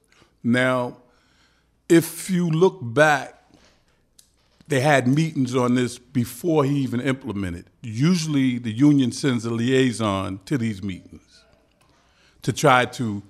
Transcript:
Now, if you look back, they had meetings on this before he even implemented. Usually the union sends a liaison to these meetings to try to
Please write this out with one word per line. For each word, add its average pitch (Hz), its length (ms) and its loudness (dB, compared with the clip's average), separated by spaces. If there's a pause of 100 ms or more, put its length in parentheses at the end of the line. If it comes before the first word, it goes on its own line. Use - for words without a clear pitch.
(420)
Now, 127 540 0 (920)
if - 420 2
you 175 180 0
look 160 320 2
back, 131 540 0 (1300)
they 139 120 0
had 131 280 2
meetings 139 460 0
on 123 200 2
this 123 240 -2
before 143 680 -2
he 143 140 0
even 123 220 -2
implemented. 101 680 -6 (160)
Usually 135 760 0
the 120 120 -6
union 135 420 4
sends 120 320 -2
a 117 60 -6
liaison 113 920 0
to 143 140 -4
these 110 240 -4
meetings - 600 -14 (1000)
to 131 100 -4
try 127 320 4
to 110 460 -6